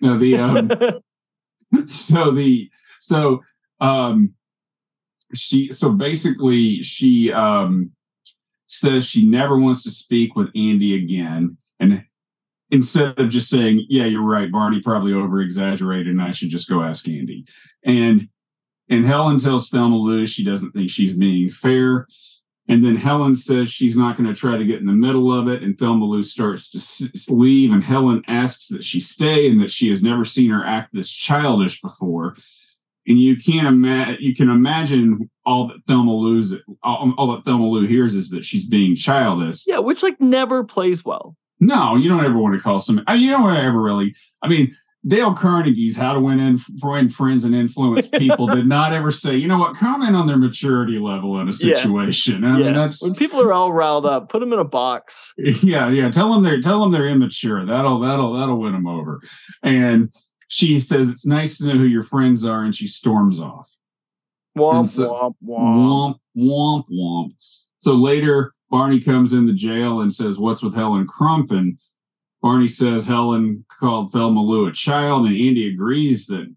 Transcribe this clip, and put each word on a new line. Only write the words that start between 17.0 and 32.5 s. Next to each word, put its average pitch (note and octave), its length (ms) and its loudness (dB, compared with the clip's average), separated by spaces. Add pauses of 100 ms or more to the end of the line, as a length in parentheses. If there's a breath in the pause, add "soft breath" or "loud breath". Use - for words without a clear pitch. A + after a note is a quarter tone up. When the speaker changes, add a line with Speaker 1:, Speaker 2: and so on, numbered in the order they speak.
Speaker 1:
Andy." C#2+ 360 -10 (400 soft breath)
And, A#2 440 2 (600)
and A#2+ 180 2
Helen D3 320 2
tells B2+ 320 -2
Thelma A#2+ 260 2
Lou A2 300 0
she A2 180 -6
doesn't G2 280 -4
think F#2+ 180 -4
she's F#2+ 240 0
being F#2 360 0
fair. B2+ 560 0 (640 loud breath)
And A#2+ 160 4
then A#2 100 4
Helen C#3 400 0
says B2 360 0
she's A#2 260 0
not A#2+ 200 0
gonna A2 180 -2
try A#2 220 -2
to A2 80 -2
get A2 140 -2
in G2 80 -6
the G2 60 0
middle B2+ 440 2
of B2 120 -2
it. B2 140 -4
And G2 140 -4
Thelma A2+ 280 0
Lou G#2 180 -2
starts G2 480 -6
to - 80 -12
s-, - 240 -8 (100)
s-, - 180 -10
leave, C3 420 4
and G2+ 100 4
Helen B2+ 460 2
asks B2 400 -4
that - 160 -12
she - 160 -6
stay D3+ 480 0
and G#2+ 120 6
that G2 120 0
she A#2 160 0
has G2 140 0
never A#2 220 0
seen A#2+ 260 2
her G#2 140 0
act A2 280 -4
this F#2+ 180 -8
childish B2+ 720 -2
before. E2+ 560 -8 (720 soft breath)